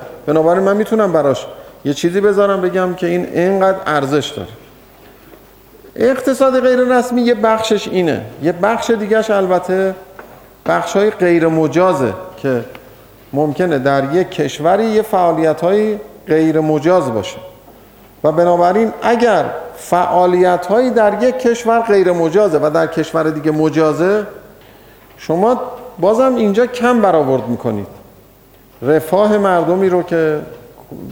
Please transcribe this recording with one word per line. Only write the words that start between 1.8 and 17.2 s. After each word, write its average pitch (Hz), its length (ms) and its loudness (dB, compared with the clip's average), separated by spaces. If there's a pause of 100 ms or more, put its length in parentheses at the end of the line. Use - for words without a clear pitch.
یه 143 80 -2
چیزی 175 280 -2
بذارم، 202 400 2
بگم 180 320 -2
که 170 140 -4
این 175 260 -2
اینقدر 190 520 2
ارزش 143 440 -2
داره. - 200 -10 (1500)
اقتصاد 262 640 0
غیر 254 200 2 (180)
رسمی 240 240 0
یه 240 120 2
بخشش 220 540 0
اینه، 156 380 -2 (180)
یه 165 80 2
بخش 196 380 -2
دیگه‌ش 220 400 0
البته 190 640 0 (720)
بخش‌های 175 440 0
غیر 175 380 2
مجازه 160 640 0 (240)
که 123 280 -4 (680)
ممکنه 151 460 0
در 139 360 0
یک 180 160 0
کشوری 165 540 0
یه 220 160 0
فعالیت‌های 180 960 0 (300)
غیر 160 320 2
مجاز 156 540 2
باشه 101 240 -6 (840)